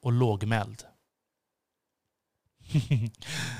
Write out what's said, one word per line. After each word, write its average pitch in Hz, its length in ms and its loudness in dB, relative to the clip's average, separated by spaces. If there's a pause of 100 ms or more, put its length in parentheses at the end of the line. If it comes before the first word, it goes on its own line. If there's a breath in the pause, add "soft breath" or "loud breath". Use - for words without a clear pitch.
och 123 100 0
lågmäld. 110 760 0 (1700)
<laughs> 120 540 0 (460 loud breath)